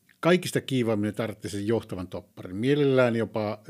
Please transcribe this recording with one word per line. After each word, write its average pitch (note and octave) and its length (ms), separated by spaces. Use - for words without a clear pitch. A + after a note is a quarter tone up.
kaikista E3 420
kiivaimmin, A2+ 460
ne G#2 40
tarttisi G2+ 560
johtavan G#2+ 400
topparin. - 480
Mielellään C3 600
jopa, G#2+ 540